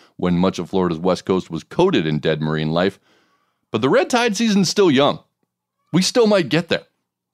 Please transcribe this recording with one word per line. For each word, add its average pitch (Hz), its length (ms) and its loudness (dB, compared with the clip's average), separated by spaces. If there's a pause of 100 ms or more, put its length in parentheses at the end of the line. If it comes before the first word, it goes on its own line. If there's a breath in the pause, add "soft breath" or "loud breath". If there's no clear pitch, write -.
(160 soft breath)
when 90 220 0
much 92 220 0
of 85 100 -10
Florida's 90 300 -2
west 90 260 -2
coast 92 260 0
was 80 120 -8
coated 165 440 0
in 76 120 -2
dead 76 220 -2
marine 78 300 -2
life. 87 280 -2 (720)
But 113 120 -4
the 131 80 0
red 277 200 0
tide 233 280 -2
season's 202 320 0
still 196 200 2
young. 127 300 2 (720)
We 175 100 2
still 226 260 2
might 190 220 2
get 165 200 -2
there. - 140 -2 (500)